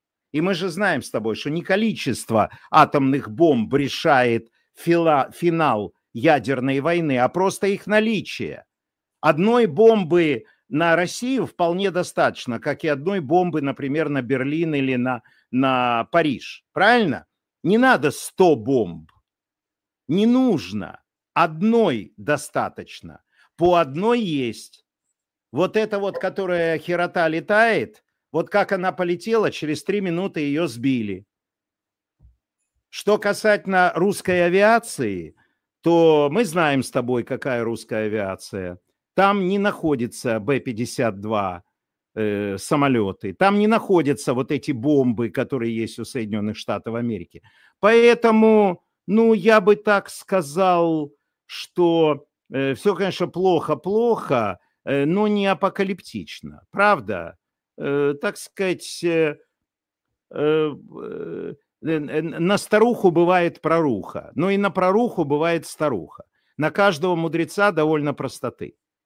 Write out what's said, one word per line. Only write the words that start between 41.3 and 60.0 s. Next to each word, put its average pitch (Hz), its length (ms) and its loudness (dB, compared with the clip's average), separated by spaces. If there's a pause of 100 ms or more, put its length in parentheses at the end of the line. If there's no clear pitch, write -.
э, 104 420 -4
самолёты, 117 760 -2
там 196 240 2
не 208 100 2
находятся 165 680 0
вот 123 180 -4
эти 143 200 -4
бомбы, 123 580 0
которые 117 460 -4
есть 110 220 -6
у 117 60 -10
Соединённых 107 520 -6
Штатов 110 400 -8
Америки. 117 460 -8 (380)
Поэтому, 220 1000 4 (240)
ну, 226 280 4
я 214 260 4
бы 202 160 6
так 208 340 0
сказал, 170 1040 0 (340)
что, 165 800 0 (260)
э, 135 220 -2
всё, 202 220 0
конечно, 180 320 -2
плохо-плохо, 170 1300 0 (260)
э, 139 220 0
но 202 220 0
не 202 180 0
апокалиптично, 185 1200 -6
правда? 107 640 -2 (420)
Э, 143 420 0
так - 180 -4
сказать, - 640 -8
э, 160 320 0 (960)